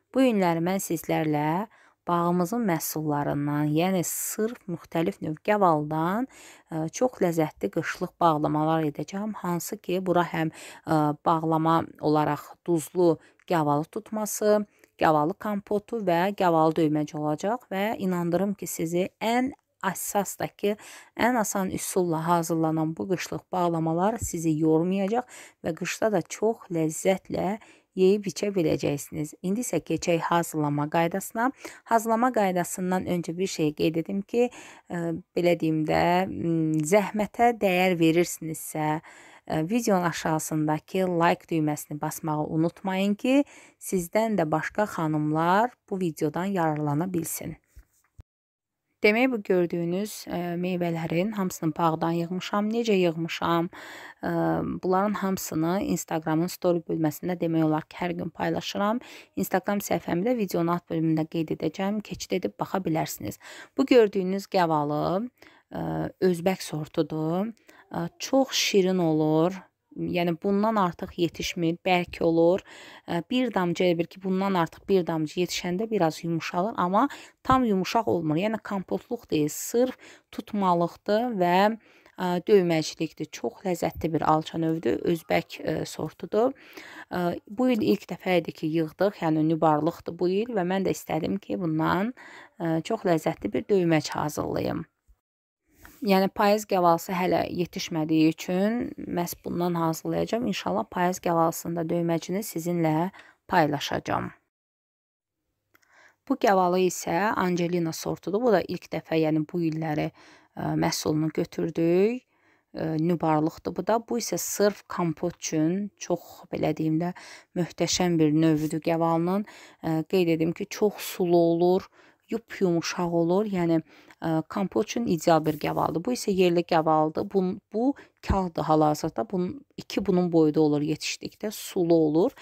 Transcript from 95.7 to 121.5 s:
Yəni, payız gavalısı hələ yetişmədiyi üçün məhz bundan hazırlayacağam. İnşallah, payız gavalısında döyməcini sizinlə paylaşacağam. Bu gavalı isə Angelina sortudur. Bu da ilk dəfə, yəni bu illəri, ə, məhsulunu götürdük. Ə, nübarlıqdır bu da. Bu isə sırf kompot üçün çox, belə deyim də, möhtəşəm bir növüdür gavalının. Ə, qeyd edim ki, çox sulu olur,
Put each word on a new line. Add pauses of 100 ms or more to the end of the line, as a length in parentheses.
Yəni,
payız
gavalısı
hələ (100)
yetişmədiyi
üçün (200)
məhz (100)
bundan
hazırlayacağam.
İnşallah,
payız
gavalısında
döyməcini
sizinlə (380)
paylaşacağam. (2000)
Bu
gavalı
isə
Angelina
sortudur.
Bu
da
ilk
dəfə,
yəni
bu
illəri, (480)
ə,
məhsulunu
götürdük. (500)
Ə,
nübarlıqdır
bu
da.
Bu
isə
sırf
kompot
üçün (100)
çox,
belə
deyim
də, (480)
möhtəşəm
bir
növüdür
gavalının. (400)
Ə,
qeyd
edim
ki,
çox
sulu
olur, (380)